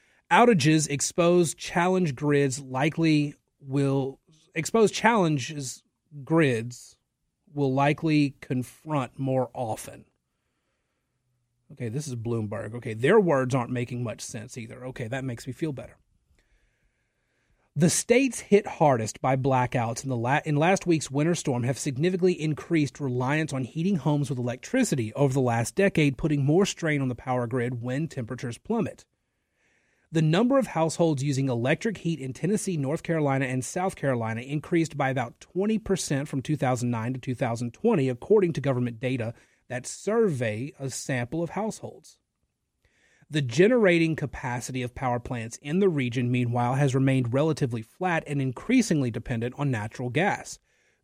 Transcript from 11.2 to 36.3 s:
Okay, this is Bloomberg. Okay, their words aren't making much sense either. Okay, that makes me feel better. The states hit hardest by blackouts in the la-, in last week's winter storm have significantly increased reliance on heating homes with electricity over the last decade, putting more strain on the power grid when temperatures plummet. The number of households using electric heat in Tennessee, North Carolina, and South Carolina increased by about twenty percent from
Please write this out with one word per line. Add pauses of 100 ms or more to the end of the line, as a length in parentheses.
Okay,
this
is
Bloomberg.
Okay,
their
words
aren't
making
much
sense
either.
Okay,
that
makes
me
feel
better. (1800)
The
states
hit
hardest
by
blackouts
in
the
la-,
in
last
week's
winter
storm
have
significantly
increased
reliance
on
heating
homes
with
electricity
over
the
last
decade,
putting
more
strain
on
the
power
grid
when
temperatures
plummet. (1040)
The
number
of
households
using
electric
heat
in
Tennessee,
North
Carolina,
and
South
Carolina
increased
by
about
twenty
percent
from